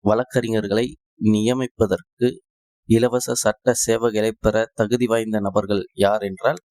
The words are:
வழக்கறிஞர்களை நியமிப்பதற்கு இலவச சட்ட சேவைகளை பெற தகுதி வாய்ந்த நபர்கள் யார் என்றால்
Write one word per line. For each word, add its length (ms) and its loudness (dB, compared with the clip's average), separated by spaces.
வழக்கறிஞர்களை 800 0
நியமிப்பதற்கு 1000 0
இலவச 460 2
சட்ட 400 0
சேவைகளை 640 0
பெற 180 0
தகுதி 320 0
வாய்ந்த 320 0
நபர்கள் 460 -2
யார் 260 2
என்றால் 360 -4